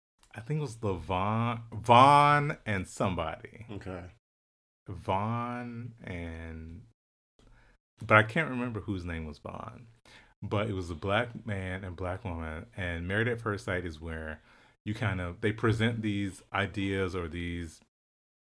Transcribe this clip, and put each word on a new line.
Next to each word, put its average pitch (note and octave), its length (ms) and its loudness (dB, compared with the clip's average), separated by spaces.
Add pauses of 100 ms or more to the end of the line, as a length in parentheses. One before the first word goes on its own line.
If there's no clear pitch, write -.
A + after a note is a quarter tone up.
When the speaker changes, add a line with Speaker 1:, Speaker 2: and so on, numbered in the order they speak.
(340)
Speaker 1:
I A2+ 80 -12
think D3+ 180 -4
it - 20 -2
was A#2+ 160 -6
Levon, G#2 840 0 (120)
Vaughn C#3+ 920 8
and F#2+ 220 -2
somebody. E2+ 840 -4
Speaker 2:
Okay. F#2 320 -8 (840)
Speaker 1:
Vaughn A#2 1040 -4 (100)
and, E2 800 -10 (1200)
but G#2+ 120 8
I G#2+ 60 10
can't C#3+ 260 -2
remember B2 320 -4
whose F#2+ 240 -4
name E2 200 -6
was D2+ 140 -12
Vaughn. - 480 -14 (540)
But G#2 280 -2
it G2+ 40 -2
was F#2 180 -4
a E2+ 40 -6
black G#2+ 520 0
man F#2+ 360 -6
and F#2 120 -10
black F2+ 280 -6
woman, D#2+ 440 -8 (100)
and F2 300 -4
Married G#2+ 200 0
at A#2 140 -2
First G#2+ 240 -4
Sight F2+ 200 -2
is D#2 140 -10
where D#2+ 400 -10 (460)
you G#2+ 80 -2
kind G2 260 -2
of, F2 220 -8
they A2 100 2
present A2+ 520 0
these G2+ 400 -4 (100)
ideas F#2+ 600 -2
or E2+ 120 -4
these E2+ 520 -8 (640)